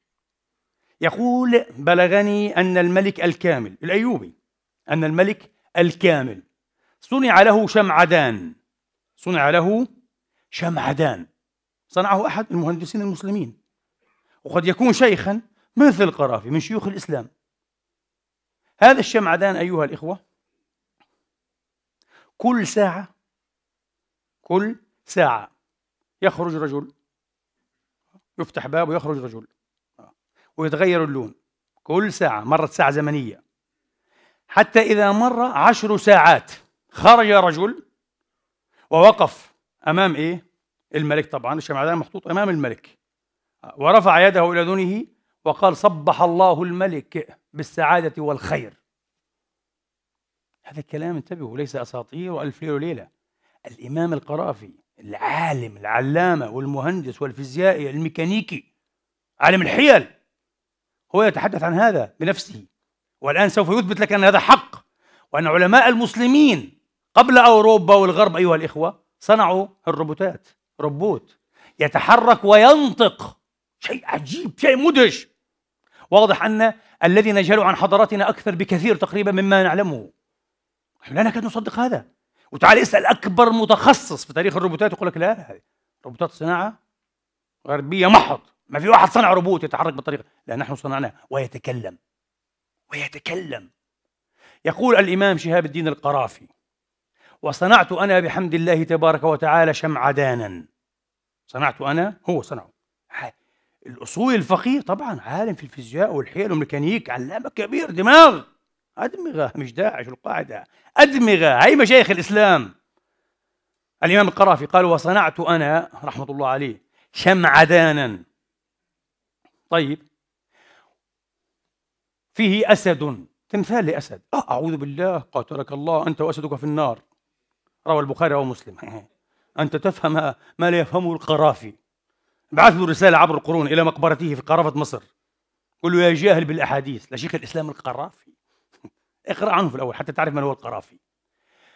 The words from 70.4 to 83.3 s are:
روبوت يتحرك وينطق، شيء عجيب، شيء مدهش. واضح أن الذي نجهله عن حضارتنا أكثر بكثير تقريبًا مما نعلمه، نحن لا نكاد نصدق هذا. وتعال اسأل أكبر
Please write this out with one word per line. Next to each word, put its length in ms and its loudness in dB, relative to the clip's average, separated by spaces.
روبوت 580 -6
يتحرك 640 4
وينطق، 920 4
شيء 260 -12
عجيب، 540 -10
شيء 180 2
مدهش. 500 2
واضح 320 4
أن 300 0
الذي 280 4
نجهله 340 2
عن 100 2
حضارتنا 540 0
أكثر 260 -6
بكثير 400 -2
تقريبًا 360 -4
مما 320 2
نعلمه، 460 -2
نحن 140 -14
لا 80 2
نكاد 220 -4
نصدق 340 -8
هذا. 260 -4
وتعال 260 4
اسأل 280 2
أكبر 440 2